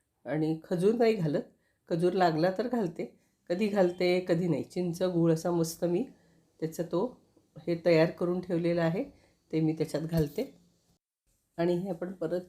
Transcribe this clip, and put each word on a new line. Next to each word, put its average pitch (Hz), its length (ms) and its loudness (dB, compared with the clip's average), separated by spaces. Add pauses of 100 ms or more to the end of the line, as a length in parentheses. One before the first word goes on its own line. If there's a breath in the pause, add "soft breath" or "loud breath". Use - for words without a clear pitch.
(240)
आणि 156 360 -2 (100)
खजूर 190 240 2
नाही 226 200 4
घालत, 170 280 0 (460)
खजूर 175 240 0
लागला 175 380 2
तर 220 180 -4
घालते, 214 500 -4 (300 soft breath)
कधी 190 180 0
घालते 180 600 2
कधी 175 200 2
नाही. 135 140 0
चिंच 175 400 -4
गूळ 170 300 2
असा 160 180 0
मस्त 170 340 -2
मी 175 200 0 (560 soft breath)
त्याचा 160 220 -6
तो 180 380 -4 (380)
हे 170 260 -4
तयार 170 260 6
करून 180 300 -2
ठेवलेला 170 420 0
आहे, 170 220 0 (480 soft breath)
ते 156 80 0
मी 156 120 2
त्याच्यात 151 300 -4
घालते 165 560 -4 (960)
आणि 175 180 2
हे 175 140 -4
आपण 180 240 -6
परत 175 360 -4